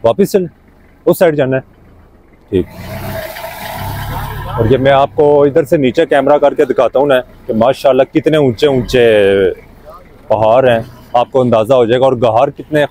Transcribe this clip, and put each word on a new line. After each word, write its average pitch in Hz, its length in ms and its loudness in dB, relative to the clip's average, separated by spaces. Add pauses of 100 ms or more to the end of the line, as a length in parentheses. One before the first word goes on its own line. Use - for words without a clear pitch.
वापस 117 280 0
चल, 185 160 -2 (580)
उस 170 120 0
साइड 170 180 2
जाना 131 200 -2
है, 131 60 -4 (880)
ठीक। 90 160 0 (1900)
और 117 140 -4
ये 127 120 2
मैं 135 140 0
आपको 147 540 2
इधर 147 180 0
से 165 140 0
नीचे 139 280 0
कैमरा 143 320 2
करके 143 280 2
दिखाता 127 320 0
हूँ 143 100 0
ना 131 100 2 (280)
कि 127 80 -8
माशाल्लाह 131 520 2
कितने 156 320 0
ऊंचे 139 300 0
ऊंचे 127 360 0 (1200)
पहाड़ 110 400 2
हैं, 117 160 0 (320)
आपको 123 240 0
अंदाज़ा 117 360 2
हो 123 100 2
जाएगा। 123 200 2
और 131 120 2
गहार 120 340 0
कितने 147 380 -4